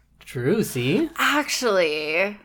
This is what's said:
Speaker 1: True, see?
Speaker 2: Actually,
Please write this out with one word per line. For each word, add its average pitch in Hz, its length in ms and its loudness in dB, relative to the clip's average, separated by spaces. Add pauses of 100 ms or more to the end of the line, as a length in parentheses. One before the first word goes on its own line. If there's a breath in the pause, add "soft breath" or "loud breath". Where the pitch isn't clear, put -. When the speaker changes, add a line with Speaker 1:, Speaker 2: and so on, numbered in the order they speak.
(200)
Speaker 1:
True, 147 440 0
see? 160 440 0 (100)
Speaker 2:
Actually, 190 1300 0